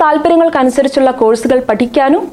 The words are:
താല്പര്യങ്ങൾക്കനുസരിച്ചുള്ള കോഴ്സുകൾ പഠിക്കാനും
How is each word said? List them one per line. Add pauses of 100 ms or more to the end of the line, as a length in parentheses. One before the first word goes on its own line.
താല്പര്യങ്ങൾക്കനുസരിച്ചുള്ള
കോഴ്സുകൾ (100)
പഠിക്കാനും (100)